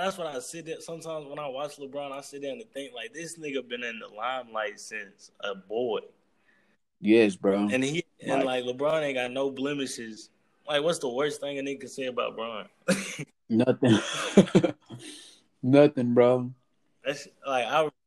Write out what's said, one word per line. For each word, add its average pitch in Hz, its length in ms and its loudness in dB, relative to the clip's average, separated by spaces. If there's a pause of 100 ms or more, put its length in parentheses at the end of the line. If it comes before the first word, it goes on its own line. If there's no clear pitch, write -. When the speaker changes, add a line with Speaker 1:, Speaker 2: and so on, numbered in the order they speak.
Speaker 1:
that's 196 100 -2
what 165 120 -6
I 139 140 -8
sit 165 260 -12
there, 160 120 -8
sometimes 160 460 -10
when 143 140 -12
I 147 80 -6
watch 139 300 -6
LeBron, 139 340 -8
I 139 100 -10
sit 139 220 -14
there 139 80 -6
and 120 200 -10
think, 135 220 -12
like, 113 200 -12
this 160 260 -12
nigga 135 280 -6
been 123 160 -8
in 117 140 -8
the 101 120 -14
limelight 110 680 -6
since 104 600 -14
a 101 160 -6
boy. 110 460 -4 (1000)
Speaker 2:
Yes, 104 340 6
bro. 101 360 2
Speaker 1:
And 131 120 2
he, 156 220 -2 (160)
and, 135 240 0
Speaker 2:
Like 127 180 0
Speaker 1:
like, 123 140 -4
LeBron 156 240 0
ain't 139 140 -2
got 123 160 -2
no 135 180 0
blemishes. 127 800 -6 (380)
Like, 147 160 0
what's 165 160 0
the 135 100 -2
worst 143 320 -2
thing 143 160 -6
a 135 60 -4
nigga 139 160 -6
can 123 100 -12
say 135 160 -8
about 117 300 -4
Bron? 110 340 -8 (400)
<laughs> - 400 -12
Speaker 2:
Nothing. 117 480 4 (380)
<laughs> - 380 6 (880)
Nothing, 135 500 6
bro. 123 380 6 (520)
Speaker 1:
That's, 143 240 -6 (180)
like, 131 200 0
I 151 240 2 (180)